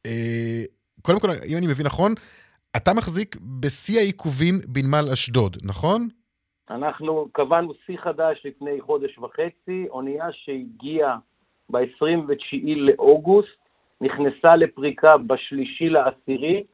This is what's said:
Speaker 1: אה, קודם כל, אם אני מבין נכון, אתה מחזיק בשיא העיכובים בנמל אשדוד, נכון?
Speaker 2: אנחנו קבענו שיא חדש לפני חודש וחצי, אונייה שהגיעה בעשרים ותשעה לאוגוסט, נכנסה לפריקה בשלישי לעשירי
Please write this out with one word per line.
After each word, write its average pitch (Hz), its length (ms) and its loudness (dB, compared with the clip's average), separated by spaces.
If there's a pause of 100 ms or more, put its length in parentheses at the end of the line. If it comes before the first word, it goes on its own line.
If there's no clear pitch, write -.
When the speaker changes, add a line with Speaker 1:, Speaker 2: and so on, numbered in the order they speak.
Speaker 1:
אה, 117 560 -4 (400)
קודם 190 180 2
כל, 208 80 0 (200)
אם 156 100 -4
אני 175 100 -2
מבין 147 180 -2
נכון, 180 280 0 (640)
אתה 180 160 2
מחזיק 202 420 -4 (240)
בשיא 165 400 0
העיכובים 175 560 0 (120)
בנמל 139 460 0
אשדוד, 117 500 0
נכון? 175 440 -2 (640)
Speaker 2:
אנחנו 151 640 -4
קבענו 151 420 0 (120)
שיא 180 180 -10
חדש 160 420 -4
לפני 143 360 -8
חודש 139 360 -4
וחצי, 170 720 -8
אונייה 139 420 -8
שהגיעה 131 840 -6 (520)
בעשרים 151 600 0
ותשעה 143 460 -4
לאוגוסט, 151 880 4 (400)
נכנסה 139 540 4
לפריקה 151 600 4
בשלישי 135 720 -4
לעשירי 143 760 0 (100)